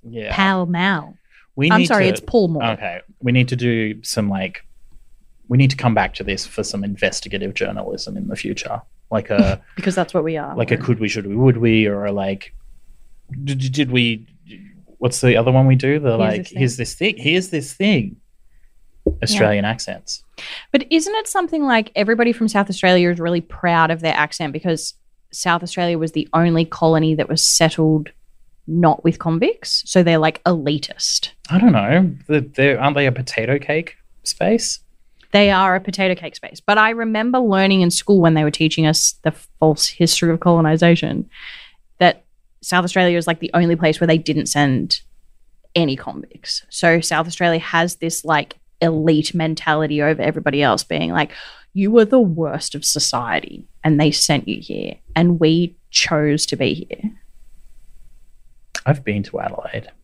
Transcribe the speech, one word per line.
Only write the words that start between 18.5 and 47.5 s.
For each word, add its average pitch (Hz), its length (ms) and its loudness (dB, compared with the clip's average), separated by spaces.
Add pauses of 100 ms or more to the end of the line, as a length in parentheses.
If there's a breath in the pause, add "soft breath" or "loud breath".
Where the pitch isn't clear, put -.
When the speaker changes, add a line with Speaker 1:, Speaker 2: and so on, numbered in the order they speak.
Speaker 1:
Australian 104 420 0
accents. - 600 -8 (480 loud breath)
Speaker 2:
But - 180 2
isn't 330 240 0
it 453 120 -4
something 330 380 -4
like 226 320 0
everybody 226 380 0
from 226 140 -2
South 202 200 0
Australia 180 420 2
is 175 80 -4
really 170 220 -2
proud 165 500 0
of 165 100 -2
their 165 140 0
accent 151 380 -4
because 160 400 -4 (400)
South 175 300 -2
Australia 175 340 -4
was 160 160 -4
the 151 220 -4
only 165 320 4
colony 160 480 2
that 156 160 -2
was 165 160 0
settled 156 640 2 (560)
not 160 380 2
with 165 160 0
convicts? 185 680 -2
So 185 160 2
they're, 170 160 4
like, 156 240 0
elitist. 151 880 -4 (180)
Speaker 1:
I 175 100 0
don't 226 140 6
know. 143 400 2 (140)
The, 151 140 2
they're, 135 400 0
aren't 143 160 0
they 143 100 2
a 127 60 2
potato 127 480 -4
cake 156 340 -4 (300)
space? - 560 -2 (520)
Speaker 2:
They 202 200 4
are 185 240 2
a 185 40 -2
potato 185 400 -2
cake 165 140 -14
space. - 260 -18
But 214 180 0
I 214 120 4
remember 226 480 -2
learning 196 440 4
in 175 100 4
school 202 280 2
when 165 140 6
they 156 80 2
were 151 80 2
teaching 156 360 0
us - 360 2
the 156 100 0 (280)
false 156 260 2
history 165 460 0
of 165 80 -2
colonization 165 880 2 (720 loud breath)
that - 260 2 (360)
South 180 240 0
Australia 180 320 2
is, 170 120 -2
like, 165 100 -2
the - 160 -8
only 170 220 4
place 160 240 0
where 165 80 2
they 160 100 4
didn't 156 280 -2
send 139 560 0 (760)
any 151 180 0
convicts. - 760 -12
So 170 300 2
South 165 280 -2
Australia 170 320 0